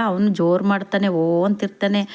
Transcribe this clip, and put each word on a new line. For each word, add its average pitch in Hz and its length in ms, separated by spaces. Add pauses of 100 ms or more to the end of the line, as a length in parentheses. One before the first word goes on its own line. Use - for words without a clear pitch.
ಅವನು 196 240
ಜೋರ್ 180 340
ಮಾಡ್ತಾನೆ, 196 460
ಓ 170 360
ಅಂತಿರ್ತಾನೆ. 202 580 (120)